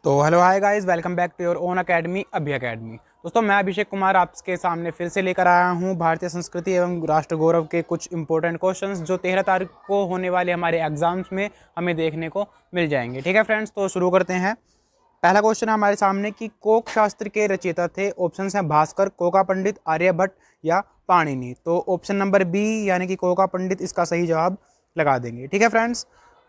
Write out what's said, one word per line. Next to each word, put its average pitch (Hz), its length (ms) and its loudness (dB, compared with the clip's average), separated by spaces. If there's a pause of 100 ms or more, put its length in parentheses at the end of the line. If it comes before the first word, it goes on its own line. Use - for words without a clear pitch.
तो 143 160 4
hello, 160 180 4
hi 185 220 6
guys, 202 260 0
welcome 175 300 0
back 175 120 0
to - 140 -10
your 175 140 0
own 180 280 -2
academy, 175 380 0 (120)
अभी 147 180 -2
academy। 113 440 -8
दोस्तों, - 460 -4
मैं 202 140 4
अभिषेक 202 340 0
कुमार 190 260 2
आपके 180 400 0
सामने 170 340 -4
फिर 175 180 -8
से 190 140 -2
लेकर 180 240 0
आया 175 220 6
हूँ 180 280 -2
भारतीय 165 320 -2
संस्कृति 175 440 -6
एवं 175 340 0
राष्ट्र 156 300 0
गौरव 160 280 2
के 170 180 -2
कुछ 165 300 -6
इंपॉर्टेंट 165 480 -2
क्वेश्चंस 190 380 -4
जो 175 180 -4
तेरह 185 260 -2
तारीख 185 260 0 (200)
को 202 180 0
होने 180 240 -4
वाले 180 220 0
हमारे 170 300 0
एग्जाम्स 170 500 -2
में 196 180 -4 (260)
हमें 170 200 -2
देखने 160 320 -4
को 202 180 -4 (280)
मिल 170 140 0
जाएंगे। 127 320 -2
ठीक 185 160 0
है 220 60 4
फ्रेंड्स, 214 340 -2
तो 196 120 -2
शुरू 180 220 0
करते 185 240 2
हैं। 185 200 0 (680)
पहला 190 180 6
क्वेश्चन 220 280 0
है 220 60 2
हमारे 208 220 2
सामने 202 340 0
कि 220 200 -12 (100)
कोक 220 280 2
शास्त्र 214 400 0
के 214 180 0
रचयिता 180 420 -2
थे, 196 220 -4
ऑप्शंस 190 460 -4
हैं 180 120 0
भास्कर, 156 400 2
कोका 175 340 2
पंडित, 190 360 -2 (100)
आर्यभट्ट 170 440 2 (320)
या 175 180 2 (260)
पाणिनि। 139 460 2 (100)
तो 170 240 0
ऑप्शन 190 280 -2
नंबर 196 280 2
बी 208 460 -2
यानी 185 160 0
कि 185 100 -4
कोका 180 300 2
पंडित 185 360 -4
इसका 180 220 -2
सही 170 220 0
जवाब 165 320 0 (400)
लगा 143 200 2
देंगे। 120 280 -8
ठीक 196 160 0
है 233 60 4
फ्रेंड्स, 226 380 -2 (420)